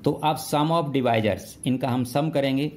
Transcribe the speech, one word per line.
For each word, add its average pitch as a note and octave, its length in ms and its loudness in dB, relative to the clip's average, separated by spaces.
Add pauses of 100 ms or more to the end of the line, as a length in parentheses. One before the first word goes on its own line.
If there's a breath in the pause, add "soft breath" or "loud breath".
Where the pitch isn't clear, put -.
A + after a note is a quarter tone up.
तो D3+ 80 2
अब D#3 260 0
sum D3+ 340 0
of D#3+ 220 0
divisors, A2+ 480 2 (240)
इनका C3 240 0
हम B2 140 0
सम D3 260 0
करेंगे C#3 480 0